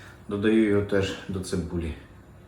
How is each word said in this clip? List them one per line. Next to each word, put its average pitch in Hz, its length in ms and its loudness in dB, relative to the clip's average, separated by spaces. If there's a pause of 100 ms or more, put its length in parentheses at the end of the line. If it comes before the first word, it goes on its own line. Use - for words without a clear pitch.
(280)
Додаю 107 400 2
його 101 140 4
теж 98 320 0 (140)
до 92 120 -4
цибулі. 82 540 -4 (540)